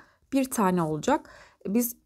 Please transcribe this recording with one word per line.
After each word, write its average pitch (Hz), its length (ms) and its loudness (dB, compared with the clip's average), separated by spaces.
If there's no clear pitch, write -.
bir 269 180 0
tane 185 320 2
olacak. 156 480 -2
Biz, 233 400 -2